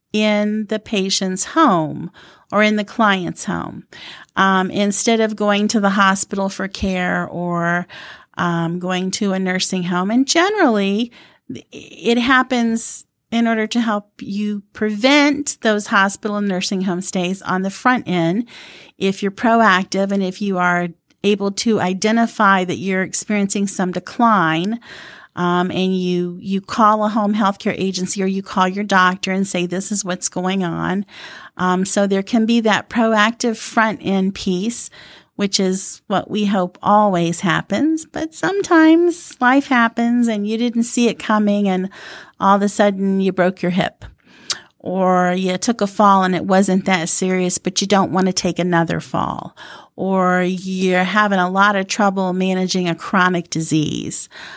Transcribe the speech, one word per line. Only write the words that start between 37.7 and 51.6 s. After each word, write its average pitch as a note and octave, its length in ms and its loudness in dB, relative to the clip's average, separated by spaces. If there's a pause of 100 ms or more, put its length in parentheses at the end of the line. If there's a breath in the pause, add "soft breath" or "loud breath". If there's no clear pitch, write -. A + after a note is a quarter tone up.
But D#4+ 260 -8
sometimes E4+ 1080 2
life C4 280 4
happens A#3 600 2
and G#3 200 -2
you A3 100 -2
didn't A#3 280 0
see A#3+ 220 2
it - 120 -2
coming G#3 480 2
and F#3 240 0 (480 loud breath)
all G3 160 4
of G3+ 80 2
a G3+ 60 2
sudden G3 500 2
you F#3+ 120 2
broke F#3 300 0
your F3+ 100 0
hip. - 340 -2 (720 loud breath)
Or F3+ 540 2
you F#3 240 -2
took A#3 240 -2
a G3+ 60 0
fall G3 360 4
and F#3 120 0
it - 100 -4
wasn't F#3+ 400 2
that F3 240 0
serious, F#3 480 0
but - 240 -2
you G3 60 -2
don't G3 240 2
want F#3+ 160 2
to F#3 60 0
take F3 240 -2
another E3+ 420 0
fall. - 560 -6 (400 loud breath)
Or F#3 480 2
you're F#3 600 0
having G3+ 360 2
a F3+ 100 2
lot G3+ 260 4